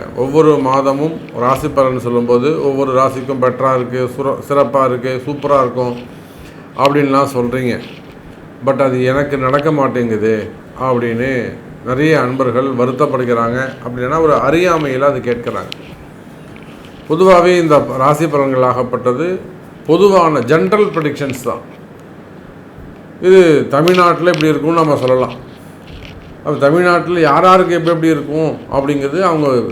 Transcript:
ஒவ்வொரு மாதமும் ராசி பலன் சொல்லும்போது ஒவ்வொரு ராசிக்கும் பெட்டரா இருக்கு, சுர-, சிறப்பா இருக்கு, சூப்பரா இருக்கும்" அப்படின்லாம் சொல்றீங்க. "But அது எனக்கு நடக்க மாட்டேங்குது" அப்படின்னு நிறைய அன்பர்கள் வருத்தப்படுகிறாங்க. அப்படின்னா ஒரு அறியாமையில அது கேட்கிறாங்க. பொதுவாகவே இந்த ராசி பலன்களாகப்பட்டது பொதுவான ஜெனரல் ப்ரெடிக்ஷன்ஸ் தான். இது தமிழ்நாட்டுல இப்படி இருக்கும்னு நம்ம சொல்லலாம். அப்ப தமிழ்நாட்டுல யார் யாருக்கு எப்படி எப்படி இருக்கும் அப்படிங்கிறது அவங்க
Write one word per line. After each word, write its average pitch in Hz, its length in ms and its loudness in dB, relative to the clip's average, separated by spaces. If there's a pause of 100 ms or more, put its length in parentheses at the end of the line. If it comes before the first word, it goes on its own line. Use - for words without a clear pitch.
(160)
ஒவ்வொரு 147 420 2
மாதமும் 139 640 -2 (140)
ராசி 131 320 0
பலன் 131 320 0
சொல்லும்போது 123 680 0
ஒவ்வொரு 135 320 0
ராசிக்கும் 131 440 -2
பெட்டரா 127 340 0
இருக்கு, 123 420 -4
சுர-, 135 220 -4 (100)
சிறப்பா 139 360 2
இருக்கு, 127 400 -4
சூப்பரா 139 340 0
இருக்கும்" 123 360 -2 (840)
அப்படின்லாம் 139 580 2
சொல்றீங்க. 120 440 -2 (840)
"But 135 160 0
அது 127 220 0
எனக்கு 139 340 0
நடக்க 143 340 0
மாட்டேங்குது" 110 920 -2 (180)
அப்படின்னு 120 720 -2 (320)
நிறைய 143 360 2
அன்பர்கள் 127 520 0
வருத்தப்படுகிறாங்க. 127 960 0 (180)
அப்படின்னா 127 340 -4
ஒரு 151 120 4
அறியாமையில 143 640 0
அது 139 200 0
கேட்கிறாங்க. 117 520 -6 (1400)
பொதுவாகவே 180 500 4
இந்த 151 280 4 (120)
ராசி 147 280 2
பலன்களாகப்பட்டது 127 1120 0 (480)
பொதுவான 170 520 4
ஜெனரல் 180 540 2
ப்ரெடிக்ஷன்ஸ் 143 500 -4
தான். 101 300 -8 (1500)
இது 175 460 6
தமிழ்நாட்டுல 170 600 2
இப்படி 156 180 2
இருக்கும்னு 151 280 0
நம்ம 156 200 2
சொல்லலாம். 127 380 0 (1120)
அப்ப 147 140 -4
தமிழ்நாட்டுல 170 600 2
யார் 156 240 4
யாருக்கு 185 300 6
எப்படி 165 160 0
எப்படி 165 220 2
இருக்கும் 147 460 -2 (160)
அப்படிங்கிறது 139 480 -2
அவங்க 160 260 0 (240)